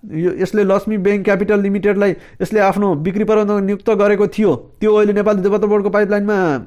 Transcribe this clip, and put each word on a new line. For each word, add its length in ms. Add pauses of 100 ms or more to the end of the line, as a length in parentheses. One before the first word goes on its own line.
(120)
यो 200 (120)
यसले 200
लक्ष्मी 340
ब्याङ्क 260
क्यापिटल 380
लिमिटेडलाई 500 (300)
यसले 180
आफ्नो 400
बिक्री 240
प्रबन्धन 400
नियुक्त 320
गरेको 320
थियो। 240 (300)
त्यो 100
अहिले 220
नेपाल 260
देवता 280
बोर्डको 220
पाइपलाइनमा 480 (300)